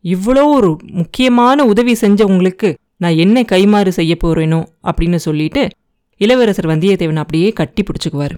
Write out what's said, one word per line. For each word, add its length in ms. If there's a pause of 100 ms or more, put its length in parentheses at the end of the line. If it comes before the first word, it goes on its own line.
இவ்வளோ 420
ஒரு 380
முக்கியமான 800
உதவி 280
செஞ்சவங்களுக்கு 840 (220)
நான் 180
என்ன 280
கைமாறு 460
செய்ய 360
போறேனோ" 400 (180)
அப்படின்னு 340
சொல்லிட்டு 520 (480)
இளவரசர் 500
வந்தியத்தேவன் 500
அப்படியே 360
கட்டி 300
பிடிச்சுக்குவார். 560